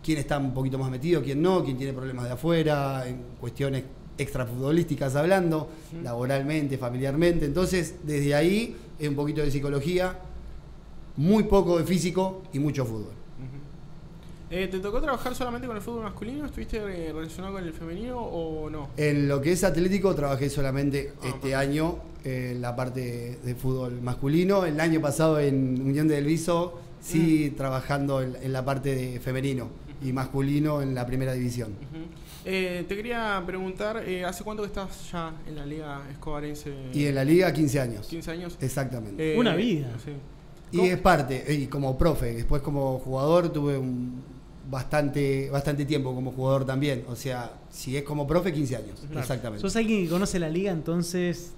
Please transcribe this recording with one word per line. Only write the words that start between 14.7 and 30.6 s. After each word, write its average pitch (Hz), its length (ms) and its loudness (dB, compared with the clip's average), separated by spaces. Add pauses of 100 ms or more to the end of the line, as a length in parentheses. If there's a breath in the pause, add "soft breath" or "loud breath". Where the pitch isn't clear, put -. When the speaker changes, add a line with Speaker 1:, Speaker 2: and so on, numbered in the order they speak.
Speaker 2:
tocó 208 220 0
trabajar 254 340 0
solamente 247 320 -4
con 226 100 -6
el 202 60 -6
fútbol 226 220 -6
masculino? 247 420 -6
¿Estuviste, 233 320 -4
eh, 175 340 -4
relacionado 160 420 -6
con 185 100 -6
el 160 80 -6
femenino 202 480 -6
o 160 500 -4
no? 147 260 -6
Speaker 1:
En 147 320 4
lo 139 120 2
que 156 120 2
es 175 120 2
atlético 185 500 4
trabajé 139 340 0
solamente 139 680 0
Speaker 2:
Ah, - 100 -8
Speaker 1:
este 127 40 0 (200)
Speaker 2:
perfecto. 135 80 2
Speaker 1:
año, 151 380 2 (280)
eh, 127 300 -2
en 123 80 -4
la 123 140 -2
parte 120 680 -4
de 123 100 -2
fútbol 127 460 -2
masculino. 165 640 4
El 151 160 0
año 160 200 4
pasado 151 400 4
en 131 420 4
Unión 139 260 2
de 151 80 4
Delviso 165 640 2 (220 loud breath)
sí 156 520 4
Speaker 2:
Mm. - 40 -8
Speaker 1:
trabajando 135 680 0
en, 127 200 -4
en 131 100 -2
la 127 120 -2
parte 135 300 0
de 127 260 -4
femenino 131 480 -2 (340)
y 135 40 -4
Speaker 2:
Ujú. 127 80 0
Speaker 1:
masculino 143 680 2